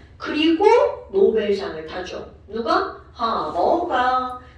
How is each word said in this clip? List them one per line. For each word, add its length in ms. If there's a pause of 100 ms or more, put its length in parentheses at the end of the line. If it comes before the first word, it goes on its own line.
(180)
그리고 480 (460)
노벨상을 760
타죠. 440 (160)
누가? 500 (160)
하버가 1300 (180)